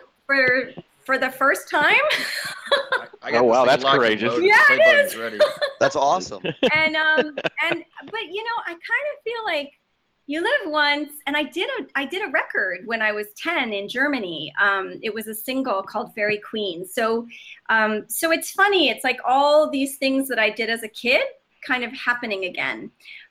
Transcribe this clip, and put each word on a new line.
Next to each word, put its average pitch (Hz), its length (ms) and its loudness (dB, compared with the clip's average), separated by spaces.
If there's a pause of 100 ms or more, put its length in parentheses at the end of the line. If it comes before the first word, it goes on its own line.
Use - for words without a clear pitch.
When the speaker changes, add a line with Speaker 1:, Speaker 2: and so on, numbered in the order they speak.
(260)
Speaker 1:
for, 254 440 2 (340)
for 262 140 0
the 262 120 0
first 277 380 0
time. 330 260 4
<laughs> - 760 -2 (200)
Speaker 2:
I, - 140 -4 (160)
I 131 100 -8
got 120 120 4
Speaker 3:
Oh, 120 40 6
Speaker 2:
this - 20 6
Speaker 3:
wow, 120 120 6
Speaker 2:
thing 120 40 6
Speaker 3:
that's 131 180 4
Speaker 2:
locked 135 100 4
and 139 60 4
Speaker 3:
courageous. 113 320 2
Speaker 2:
loaded. 320 120 0
The - 40 4
Speaker 1:
Yeah, 440 180 6
Speaker 2:
play 554 100 6
Speaker 1:
it 605 80 6
Speaker 2:
button's 587 280 6
Speaker 1:
is. 226 60 -8
Speaker 2:
ready. 233 200 -6 (420)
Speaker 4:
That's 139 160 2
awesome. 143 520 0
Speaker 3:
<laughs> - 240 0
Speaker 1:
And, 311 240 2
um, 311 400 2 (280)
and, 330 200 -2 (260)
but, 440 200 -6
you 403 140 -6
know, 466 200 -4
I 370 60 -10
kind 339 80 -14
of 554 460 -4
feel 453 200 -8
like 294 280 -4 (560)
you 294 140 -4
live 440 300 -2
once, 294 380 0 (160)
and 285 100 -2
I 302 80 0
did 339 240 -4 (100)
a, 277 160 -8
I 277 100 -2
did 392 220 -6
a 294 60 -10
record 185 520 -2
when 226 160 -4
I 214 120 0
was 208 140 -6 (100)
ten 294 360 -2
in 202 160 -6
Germany. 214 720 -2
Um, 196 420 0
it 214 120 -4
was 220 140 -8
a 220 60 -10
single 254 500 -2
called 202 320 -6
Fairy 208 220 0
Queen. 220 460 -6
So, 233 440 -2 (400)
um, 214 400 2
so 330 240 -2
it's 330 180 -2
funny. 381 400 2
It's 220 140 -6
like 254 200 -2
all 294 460 4
these 277 280 -2
things 269 300 0
that 233 120 -2
I 214 100 4
did 214 180 -4
as 226 140 -2
a 220 60 -10
kid 262 340 0 (420)
kind 254 200 -2
of 226 80 -8
happening 233 540 -4
again. 143 440 -6 (400)